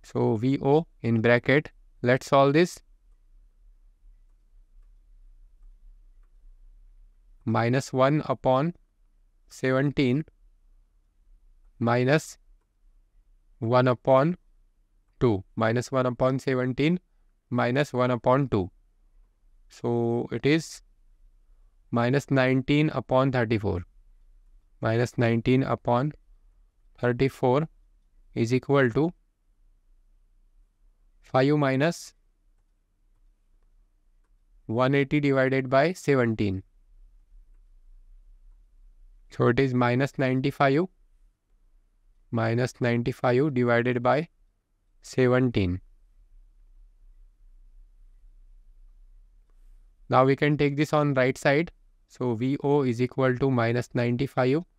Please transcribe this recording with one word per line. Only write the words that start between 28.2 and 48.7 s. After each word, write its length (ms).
is 180
equal 380
to 200
five 360
minus 560
one 260
eighty 260
divided 500
by 240
seventeen. 680
So 160
it 120
is 140
minus 440
ninety-five, 680
minus 500
ninety-five 720
divided 500
by 240
seventeen. 800